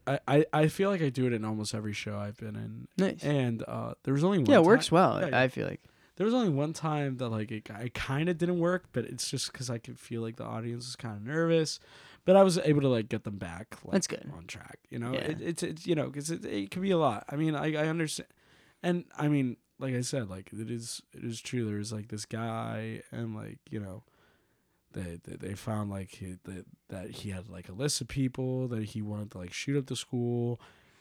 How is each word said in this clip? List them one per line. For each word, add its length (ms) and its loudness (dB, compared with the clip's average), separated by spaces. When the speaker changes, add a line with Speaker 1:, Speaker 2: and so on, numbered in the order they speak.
Speaker 1:
I, 220 0
I, 260 8
I 140 6
feel 220 2
like 120 0
I 80 2
do 160 0
it 80 2
in 100 0
almost 300 -2
every 200 -4
show 240 -6
I've 200 -6
been 180 -10
in. 320 -10
Speaker 2:
Nice. 260 2
Speaker 1:
And, 440 2
uh, 260 -6
there 100 0
was 100 2
only 160 4
one 80 4
Speaker 2:
Yeah, 100 10
it 60 10
works 260 8
Speaker 1:
ti-, 60 6
Speaker 2:
well, 260 6
Speaker 1:
yeah, 80 0
yeah. 120 4
Speaker 2:
I 60 6
feel 200 -4
like. 140 -8
Speaker 1:
There 80 -2
was 80 2
only 160 4
one 220 2
time 460 -2
that, 120 -2
like, 220 -2
it, 160 -8
it 120 -6
kinda 400 0
didn't 260 0
work, 340 0
but 120 0
it's 240 -6
just 220 -4
'cause 180 -8
I 100 -4
could 200 -14
feel 220 -6
like 160 -6
the 80 -8
audience 400 -6
was 100 -10
kinda 260 -8
nervous, 580 2
but 140 10
I 60 12
was 160 6
able 220 6
to, 60 6
like, 220 2
get 160 -4
them 120 -6
back, 460 -10
like, 80 -14
Speaker 2:
That's 160 4
good. 300 -8
Speaker 1:
on 80 -16
track, 340 -14
you 80 -10
know? 140 -6
Speaker 2:
Yeah. 80 -2
Speaker 1:
It, 220 -4
it's, 220 -4
it's, 220 -6
you 80 2
know, 160 2
'cause 220 -6
it, 140 -6
it 260 -4
can 100 -6
be 100 2
a 60 6
lot. 320 2
I 60 -6
mean, 180 2
I, 220 0
I 140 0
understand. 400 -4
And, 220 0
I 100 0
mean, 300 2
like 160 -4
I 80 0
said, 280 -2
like, 240 -12
it 180 -6
is, 300 -8
it 140 -12
is 160 -6
true. 240 -2
There 140 -2
was, 120 -6
like, 160 -8
this 180 -8
guy, 760 -6
and, 240 -6
like, 240 -12
you 120 -6
know, 220 -10
they, 320 -8
they, 100 -12
they 200 -8
found, 340 -4
like, 220 -8
he, 340 -12
that, 200 -12
that 240 -10
he 200 -10
had, 180 -10
like, 180 -14
a 60 -14
list 260 -2
of 80 -8
people 600 -2
that 160 -4
he 160 -6
wanted 300 -6
to, 60 -14
like, 140 -10
shoot 260 -2
up 100 -2
the 100 -4
school. 640 -2